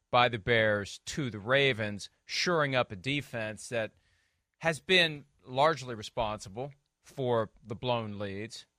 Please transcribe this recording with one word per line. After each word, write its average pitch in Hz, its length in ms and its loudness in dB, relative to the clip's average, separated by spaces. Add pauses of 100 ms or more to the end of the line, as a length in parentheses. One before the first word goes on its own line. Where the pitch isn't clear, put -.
(120)
by 123 180 6
the 117 100 -4
Bears 107 680 2
to 139 220 -4
the 104 100 -8
Ravens, 110 720 0 (160)
shoring 151 480 0
up 123 160 2
a 107 60 -10
defense 113 720 -6
that 110 240 -4 (680)
has 160 200 -2
been 165 460 2 (180)
largely 131 520 2
responsible 107 760 -6 (320)
for 120 460 0 (160)
the 110 80 -10
blown 110 460 -2
leads. 101 480 -8 (100)